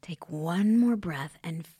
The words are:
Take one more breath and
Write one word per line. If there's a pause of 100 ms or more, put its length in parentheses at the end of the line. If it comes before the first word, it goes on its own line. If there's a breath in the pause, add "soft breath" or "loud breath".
Take
one
more
breath
and (140)